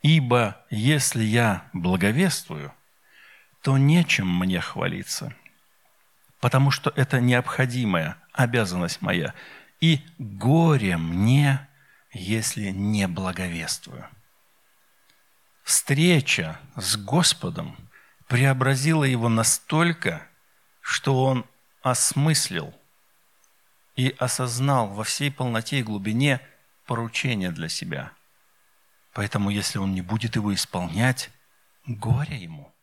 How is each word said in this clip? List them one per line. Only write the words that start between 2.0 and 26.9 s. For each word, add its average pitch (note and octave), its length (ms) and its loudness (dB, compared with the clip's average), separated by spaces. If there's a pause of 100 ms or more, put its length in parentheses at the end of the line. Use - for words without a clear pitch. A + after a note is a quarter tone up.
то C3+ 160 2
нечем C#3+ 500 4 (120)
мне F#2 220 0
хвалиться, - 760 -6 (1040)
потому C3+ 320 4
что - 240 -2
это C3 240 2
необходимая B2 1000 0 (140)
обязанность G2+ 720 0
моя, - 320 -2 (460)
и D#3+ 220 4 (160)
горе A2+ 800 2
мне, A#2 680 2 (460)
если G#2 600 -4
не G2+ 360 0
благовествую». F2 1000 -8 (1600)
Встреча C#3+ 960 2 (160)
с G2+ 220 -4
Господом G2 800 -2 (500)
преобразила C3+ 760 2
его B2 240 0
настолько, A#2 1000 0 (560)
что C3 440 0
он B2+ 200 0 (360)
осмыслил C3 920 0 (1200)
и C3 220 0
осознал B2+ 680 0
во G2+ 160 -8
всей C#3+ 260 -4
полноте B2 500 -4
и A#2+ 40 -2
глубине A2 560 0 (460)
поручение A2 680 -4